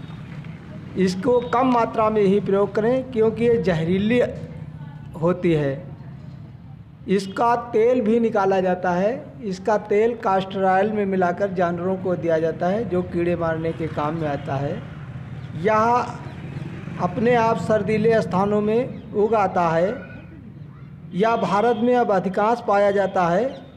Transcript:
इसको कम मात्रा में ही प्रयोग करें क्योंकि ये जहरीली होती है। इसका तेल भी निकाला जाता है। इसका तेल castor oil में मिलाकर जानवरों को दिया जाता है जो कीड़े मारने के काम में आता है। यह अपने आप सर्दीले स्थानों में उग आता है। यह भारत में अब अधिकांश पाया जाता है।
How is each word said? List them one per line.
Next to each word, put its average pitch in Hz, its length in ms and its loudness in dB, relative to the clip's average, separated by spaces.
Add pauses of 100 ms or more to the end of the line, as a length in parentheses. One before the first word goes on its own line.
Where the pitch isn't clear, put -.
(960)
इसको 190 420 2
कम 240 320 2
मात्रा 233 380 2
में 214 120 2
ही 196 180 4
प्रयोग 196 360 0
करें 254 360 0
क्योंकि 220 340 2
ये 233 180 4
जहरीली 190 580 2 (1000)
होती 175 320 2
है। 143 300 0 (1200)
इसका 196 480 2
तेल 233 460 2
भी 220 180 4
निकाला 196 420 2
जाता 180 300 0
है। 202 340 0 (180)
इसका 208 340 0
तेल 214 400 2 (100)
castor 190 380 0
oil 190 260 4
में 208 140 0
मिलाकर 185 480 0
जानवरों 175 440 0
को 185 180 -2
दिया 160 240 0
जाता 160 280 0
है 202 220 -2
जो 180 120 0
कीड़े 175 340 -2
मारने 165 360 -2
के 160 160 -4
काम 151 280 -4
में 160 120 -2
आता 143 280 -4
है। 147 280 -4 (720)
यह 214 500 2 (960)
अपने 214 340 0
आप 226 220 2
सर्दीले 214 640 2
स्थानों 208 400 0
में 226 520 -2
उग 214 220 2
आता 185 340 2
है। 175 260 2 (1160)
यह 220 220 2
भारत 208 420 2
में 240 180 2
अब 226 160 4
अधिकांश 208 560 2
पाया 202 240 4
जाता 190 360 2
है। 214 340 0 (160)